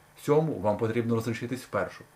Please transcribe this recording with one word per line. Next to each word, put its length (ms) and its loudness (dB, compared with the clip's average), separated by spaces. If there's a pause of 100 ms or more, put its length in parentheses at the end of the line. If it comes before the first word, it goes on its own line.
(220)
сьому, 380 2
вам 160 2
потрібно 380 0
розрішитись 480 -4
в 40 -18
першу. 380 -4 (120)